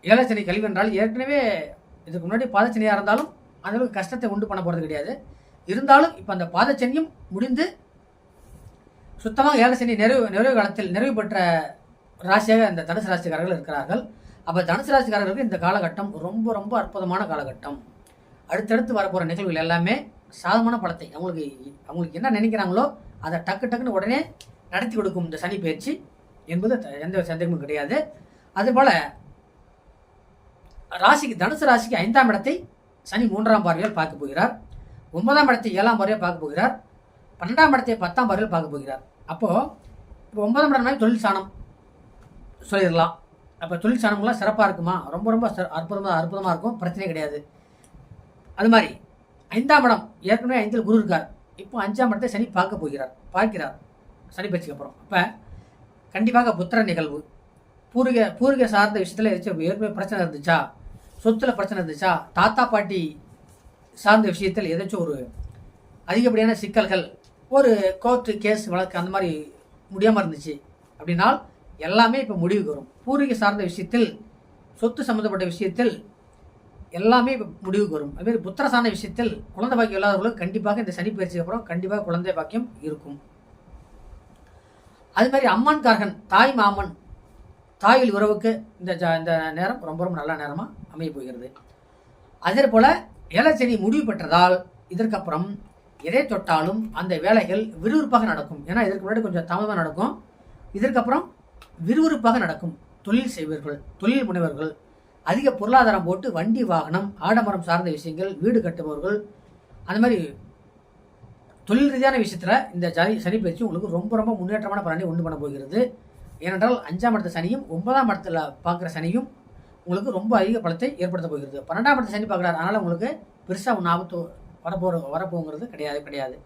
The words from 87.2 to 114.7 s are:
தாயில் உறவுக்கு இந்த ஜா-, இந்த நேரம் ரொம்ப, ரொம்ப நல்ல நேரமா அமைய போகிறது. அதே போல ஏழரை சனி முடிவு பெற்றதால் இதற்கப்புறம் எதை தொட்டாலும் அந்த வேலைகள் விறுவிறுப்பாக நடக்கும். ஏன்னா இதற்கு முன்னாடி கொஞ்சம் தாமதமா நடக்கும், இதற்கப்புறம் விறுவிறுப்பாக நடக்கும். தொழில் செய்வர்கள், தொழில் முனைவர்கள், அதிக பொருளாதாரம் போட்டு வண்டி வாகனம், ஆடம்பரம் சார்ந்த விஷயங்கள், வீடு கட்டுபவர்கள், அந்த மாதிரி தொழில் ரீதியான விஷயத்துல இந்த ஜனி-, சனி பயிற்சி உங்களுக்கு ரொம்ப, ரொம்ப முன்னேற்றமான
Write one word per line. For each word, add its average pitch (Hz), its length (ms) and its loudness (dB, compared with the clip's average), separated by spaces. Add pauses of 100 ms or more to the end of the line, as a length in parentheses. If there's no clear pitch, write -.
தாயில் 240 340 6
உறவுக்கு 214 360 2 (280)
இந்த 180 140 -6
ஜா-, 170 260 0
இந்த 165 140 0 (180)
நேரம் 190 380 -4
ரொம்ப, 165 140 -8
ரொம்ப 180 160 -4
நல்ல 160 220 -4
நேரமா 147 240 -8 (280)
அமைய 160 180 -8
போகிறது. 127 360 -14 (960)
அதே 226 240 4
போல 226 180 6 (440)
ஏழரை - 260 4
சனி 240 220 2
முடிவு 226 280 0
பெற்றதால் 180 520 4 (300)
இதற்கப்புறம் 185 600 -2 (520)
எதை 226 260 2
தொட்டாலும் 180 560 0 (120)
அந்த 180 240 -4
வேலைகள் 196 460 2 (200)
விறுவிறுப்பாக 240 420 2
நடக்கும். 151 420 -6
ஏன்னா 202 200 0
இதற்கு 190 180 -4
முன்னாடி 220 220 -2
கொஞ்சம் 170 220 -4
தாமதமா 202 320 -2
நடக்கும், 160 300 -2 (640)
இதற்கப்புறம் 254 520 0 (640)
விறுவிறுப்பாக 247 500 4
நடக்கும். 170 380 -4 (300)
தொழில் 226 300 0
செய்வர்கள், 151 420 -8 (200)
தொழில் 240 300 0
முனைவர்கள், 156 440 -2 (540)
அதிக 247 260 0
பொருளாதாரம் 220 560 4
போட்டு 185 240 -4
வண்டி 220 320 0
வாகனம், 175 440 0 (120)
ஆடம்பரம் 202 480 0
சார்ந்த 175 240 0
விஷயங்கள், 165 400 -6 (100)
வீடு 220 200 0
கட்டுபவர்கள், 165 560 -4 (680)
அந்த 202 160 -2
மாதிரி 233 180 4 (1500)
தொழில் 269 260 4
ரீதியான 262 240 2
விஷயத்துல 185 360 0 (200)
இந்த 175 220 -2
ஜனி-, 202 280 2
சனி 190 140 0
பயிற்சி 185 280 -2
உங்களுக்கு 170 320 -4
ரொம்ப, 214 220 -4
ரொம்ப 220 200 0
முன்னேற்றமான 202 440 -4